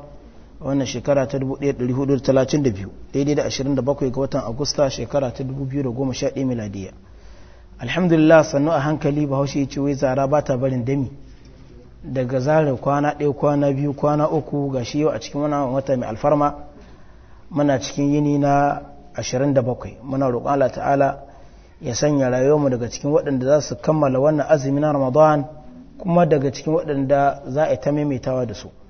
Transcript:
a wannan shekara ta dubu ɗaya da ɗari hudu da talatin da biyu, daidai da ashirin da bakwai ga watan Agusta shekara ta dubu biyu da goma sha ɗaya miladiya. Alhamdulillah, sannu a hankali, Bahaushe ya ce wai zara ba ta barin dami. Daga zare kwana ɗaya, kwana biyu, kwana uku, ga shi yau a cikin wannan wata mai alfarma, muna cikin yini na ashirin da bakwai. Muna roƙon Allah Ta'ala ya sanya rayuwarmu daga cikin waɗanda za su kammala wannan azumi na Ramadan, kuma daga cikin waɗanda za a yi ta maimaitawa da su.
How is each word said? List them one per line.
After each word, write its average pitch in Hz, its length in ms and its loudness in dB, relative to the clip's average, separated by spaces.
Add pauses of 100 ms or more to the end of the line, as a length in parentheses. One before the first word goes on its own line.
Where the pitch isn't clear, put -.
(600)
a - 20 -12
wannan 139 240 -2
shekara 131 400 0
ta 139 120 -4
dubu 131 180 -4
ɗaya 139 160 0
da 117 120 -6
ɗari 127 80 0
hudu 135 220 2
da 123 80 0
talatin 135 400 2
da 135 80 2
biyu, 95 180 -8 (240)
daidai 143 220 0
da 143 80 0
ashirin 139 320 -2
da 131 60 0
bakwai 139 300 -2
ga 117 80 -4
watan 135 280 -2
Agusta 135 420 -2
shekara 120 420 -4
ta 135 120 -10
dubu 135 220 -6
biyu 135 180 -4
da 131 60 -4
goma 127 240 -4
sha 139 160 -4
ɗaya 135 160 -4
miladiya. 104 460 -6 (880)
Alhamdulillah, 160 640 4
sannu 143 280 0
a 160 80 2
hankali, 147 480 0
Bahaushe 139 320 -2
ya 139 100 0
ce 143 100 -6
wai 143 140 0
zara 135 340 0
ba 147 140 2
ta 143 160 -2
barin 127 280 -2
dami. 135 260 -2 (920)
Daga 131 360 -4
zare 151 360 2
kwana 143 440 0
ɗaya, 147 160 0
kwana 143 380 2
biyu, 143 200 -2
kwana 147 380 2
uku, 143 400 -2
ga 127 120 -4
shi 147 180 -4
yau 156 80 2
a - 100 -4
cikin - 220 -8
wannan 143 320 0
wata 135 240 0
mai 120 120 -4
alfarma, 147 460 2 (960)
muna 147 280 2
cikin 143 340 -2
yini 147 260 2
na 143 420 2 (340)
ashirin 135 380 -2
da 135 80 4
bakwai. 117 420 -6
Muna 135 260 -2
roƙon 120 220 -2
Allah 135 200 2
Ta'ala 139 480 0 (600)
ya 135 120 -6
sanya 139 360 2
rayuwarmu 139 400 4
daga 120 200 -2
cikin 143 220 -4
waɗanda 143 340 0
za 143 160 4
su - 140 -8
kammala 147 440 2
wannan 147 300 2
azumi 139 320 2
na 151 100 2
Ramadan, 147 540 4 (540)
kuma 175 260 4
daga 139 260 2
cikin 156 220 -4
waɗanda 139 720 0
za 139 180 -2
a 147 60 0
yi 127 60 2
ta 143 140 -2
maimaitawa 135 560 -2
da 107 80 -8
su. - 140 -16 (200)